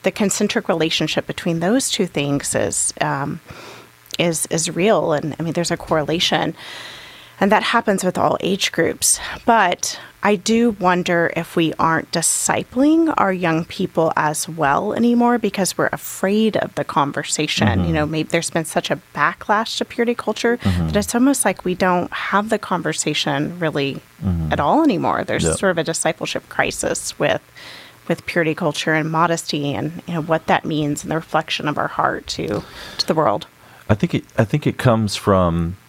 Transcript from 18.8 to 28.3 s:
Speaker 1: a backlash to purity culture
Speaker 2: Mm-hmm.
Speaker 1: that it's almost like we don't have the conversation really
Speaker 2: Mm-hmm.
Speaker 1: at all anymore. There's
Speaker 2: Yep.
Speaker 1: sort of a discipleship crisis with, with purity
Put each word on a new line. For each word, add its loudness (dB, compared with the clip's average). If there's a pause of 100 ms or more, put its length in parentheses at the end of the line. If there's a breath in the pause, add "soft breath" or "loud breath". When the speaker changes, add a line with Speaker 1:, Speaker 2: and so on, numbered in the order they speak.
Speaker 1:
a -2 (160)
backlash 0
to -2
purity -2
culture -2
Speaker 2:
Mm-hmm. 0
Speaker 1:
that 0
it's 0
almost 4
like 0
we 0
don't 2
have -2
the 2
conversation -2
really -2 (240)
Speaker 2:
Mm-hmm. 0
Speaker 1:
at 0
all 4
anymore. 2
There's -2
Speaker 2:
Yep. 0
Speaker 1:
sort 2
of 0
a -2
discipleship -4
crisis -4
with, 0 (640 loud breath)
with -4
purity 0